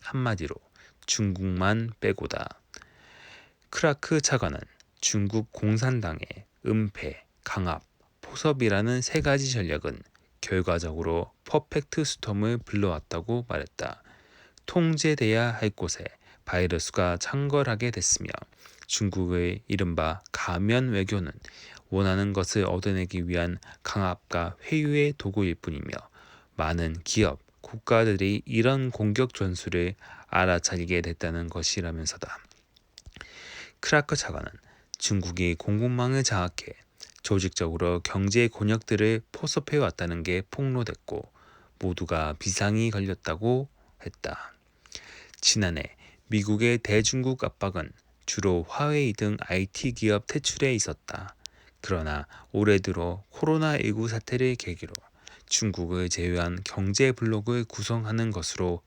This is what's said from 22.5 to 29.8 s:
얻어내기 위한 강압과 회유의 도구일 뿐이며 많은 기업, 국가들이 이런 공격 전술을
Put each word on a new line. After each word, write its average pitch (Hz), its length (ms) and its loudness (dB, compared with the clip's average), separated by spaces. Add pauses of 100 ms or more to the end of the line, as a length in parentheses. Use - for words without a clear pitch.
얻어내기 92 640 0
위한 87 300 0 (240)
강압과 90 800 -2
회유의 147 560 2
도구일 98 340 0
뿐이며 73 380 -6 (640)
많은 80 460 0
기업, 82 380 2 (180)
국가들이 107 840 2
이런 131 440 2
공격 107 440 2
전술을 90 640 -2 (320)